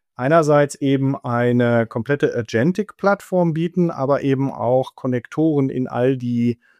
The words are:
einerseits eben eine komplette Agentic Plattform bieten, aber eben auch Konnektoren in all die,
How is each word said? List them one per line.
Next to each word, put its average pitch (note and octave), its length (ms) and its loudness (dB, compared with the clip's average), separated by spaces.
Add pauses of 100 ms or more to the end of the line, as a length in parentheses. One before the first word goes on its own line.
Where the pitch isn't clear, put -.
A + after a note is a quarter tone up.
(160)
einerseits D3 580 2
eben C3+ 420 0
eine A#2+ 720 2
komplette C#3 480 -2
Agentic B2+ 600 -2
Plattform F#3 560 0
bieten, E3 380 -2
aber C3+ 320 -2
eben C3+ 280 0
auch B2+ 440 -2
Konnektoren C3+ 760 -2
in B2+ 180 -4
all B2+ 300 0
die, A#2+ 420 -2 (220)